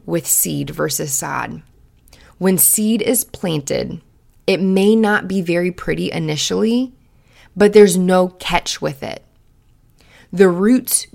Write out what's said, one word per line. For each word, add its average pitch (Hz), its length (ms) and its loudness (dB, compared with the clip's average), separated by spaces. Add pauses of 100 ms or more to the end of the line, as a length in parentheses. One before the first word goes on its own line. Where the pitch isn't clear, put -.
with 170 220 -4
seed 143 420 -4
versus 151 460 -6
sod. 139 480 -8 (760)
When 185 220 0
seed 220 420 0
is - 240 -2
planted, 147 800 -6 (440)
it 190 140 0
may 190 340 2
not 214 320 2
be 190 140 -4
very 175 320 -2
pretty 170 400 -6
initially, 190 800 -2 (640)
but 202 160 4
there's 202 240 8
no 185 320 2
catch - 540 -6
with 151 200 -6
it. - 220 -12 (1040)
The 185 200 4
roots 220 640 0